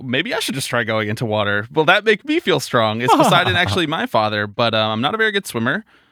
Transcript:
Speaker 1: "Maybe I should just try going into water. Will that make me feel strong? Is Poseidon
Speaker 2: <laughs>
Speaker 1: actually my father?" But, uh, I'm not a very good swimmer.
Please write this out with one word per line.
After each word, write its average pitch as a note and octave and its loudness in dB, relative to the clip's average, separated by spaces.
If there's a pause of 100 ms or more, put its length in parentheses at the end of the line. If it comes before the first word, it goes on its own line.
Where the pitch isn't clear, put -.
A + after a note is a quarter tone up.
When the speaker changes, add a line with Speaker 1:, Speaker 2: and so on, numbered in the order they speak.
Speaker 1:
"Maybe C#3+ -2
I A#4 -2
should - -6
just C3+ -6
try A#2+ 0
going A2 -2
into G#2+ -4
water. G#2 0
Will D#3 0
that G3 4
make A3 0
me D4+ 0
feel D#3 0
strong? A2+ 0
Is B2+ 0
Poseidon F#3 4
Speaker 2:
<laughs> - 0
Speaker 1:
actually F3+ 0
my E3+ -4
father?" G#2+ 0
But, A2 0
uh, A2 2
I'm A2 -4
not D3 -2
a - -2
very A3 2
good G3+ -4
swimmer. C3 -4 (260)